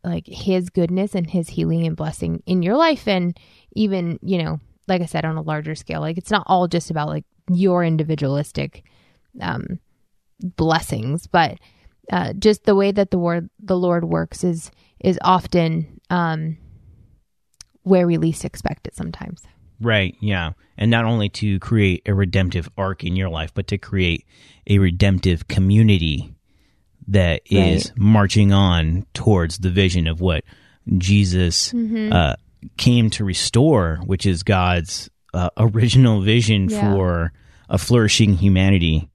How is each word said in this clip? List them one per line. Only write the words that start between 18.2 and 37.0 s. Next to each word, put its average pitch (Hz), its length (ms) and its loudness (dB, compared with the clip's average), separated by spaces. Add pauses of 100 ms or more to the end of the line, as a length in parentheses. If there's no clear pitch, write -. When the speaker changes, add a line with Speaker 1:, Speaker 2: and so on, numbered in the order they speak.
Speaker 1:
expect - 420 -10
it - 80 -16
sometimes. - 480 -12 (380)
Speaker 2:
Right. 107 400 0
Yeah. 95 320 -2 (260)
And 110 120 2
not 117 140 2
only 113 260 0
to 101 280 -2
create 98 480 0
a 104 80 0
redemptive 95 540 0 (100)
arc 95 240 -4
in 87 140 -4
your 95 120 -2
life, 80 240 -8
but 98 160 -6
to 101 100 -2
create 90 460 -2 (440)
a 101 100 6
redemptive 92 720 2
community 95 840 2 (720)
that 92 380 2
is 92 440 2
Speaker 1:
Right. - 80 -12
Speaker 2:
marching 104 540 4
on 87 600 2
towards 87 460 0
the 92 120 -2
vision 90 360 2
of 82 140 -6
what 87 240 -2 (540)
Jesus, 92 720 2
Speaker 1:
Mm-hmm. 220 400 -4
Speaker 2:
uh, 78 220 2 (420)
came 120 340 4
to 107 140 -4
restore, 98 800 0
which 95 200 -2
is 92 200 -2
God's, 90 680 -2 (240)
uh, 90 220 -2
original 113 640 4
vision 104 480 2
Speaker 1:
Yeah. 104 260 0
Speaker 2:
for 87 380 -2 (360)